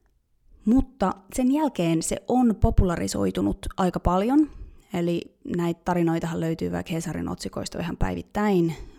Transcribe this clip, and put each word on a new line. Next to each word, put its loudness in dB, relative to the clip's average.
mutta 2
sen 2
jälkeen 0
se -4
on 4
popularisoitunut 2
aika 0
paljon. 2
Eli -2
näitä -2
tarinoitahan 0
löytyy -4
vaikka -6
Hesarin -6
otsikoista -8
ihan -6
päivittäin, 0